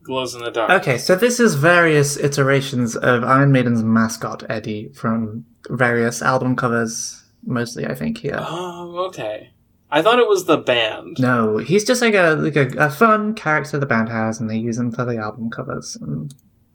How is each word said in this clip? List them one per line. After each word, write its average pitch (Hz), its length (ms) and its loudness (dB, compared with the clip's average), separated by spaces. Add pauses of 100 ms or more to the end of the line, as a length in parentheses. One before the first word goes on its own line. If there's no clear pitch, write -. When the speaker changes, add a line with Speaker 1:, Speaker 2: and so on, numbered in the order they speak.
Speaker 1:
glows 127 320 -6
in 120 80 -10
the 117 80 -6
dark. 113 180 0
Speaker 2:
Okay, 180 280 2
so - 180 2
this 233 240 2
is 214 160 4
various 151 640 4
iterations 135 800 0
of 123 260 2
Iron 135 300 4
Maiden's 120 300 2
mascot, 113 680 0
Eddie, 113 400 -6
from 113 560 -4 (240)
various 120 520 0
album 131 360 0
covers 117 680 -4 (220)
mostly, 120 400 -4
I - 100 -4
think, - 240 -4
here. - 200 -6
Speaker 1:
Oh, 175 680 -8
okay. 117 440 -10 (400)
I 147 100 2
thought 226 180 6
it 233 80 4
was 196 180 2
the 156 120 4
band. 110 640 -2
Speaker 2:
No, 117 380 2
he's 165 280 2
just, 240 160 2
like, 226 140 4
a, 170 240 4
like, 151 160 -2
a, 139 120 4 (100)
a 151 120 4
fun 214 460 2
character 151 420 -4
the 135 80 -2
band 113 240 0
has, 110 300 -4
and 113 100 -6
they 110 80 -4
use 113 200 -4
him 120 140 -2
for 123 140 -4
the 120 120 -4
album 110 320 -8
covers 131 460 -10
and 147 380 -10 (420)